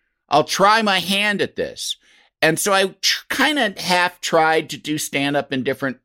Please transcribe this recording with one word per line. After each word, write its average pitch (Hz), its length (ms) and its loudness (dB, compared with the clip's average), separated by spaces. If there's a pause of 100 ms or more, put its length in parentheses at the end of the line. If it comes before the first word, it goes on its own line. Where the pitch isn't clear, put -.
(300)
I'll 151 140 4
try 208 380 4
my 196 180 2
hand 196 420 -2
at - 140 -4
this." - 400 -6 (460)
And 156 180 2
so 202 140 0
I 190 140 2 (140)
tr-, - 280 -2
kinda 240 520 0
half 180 400 0
tried 160 500 2
to 147 60 -10
do 151 200 -6
stand-up 143 560 -4
in 131 100 -4
different 135 420 -4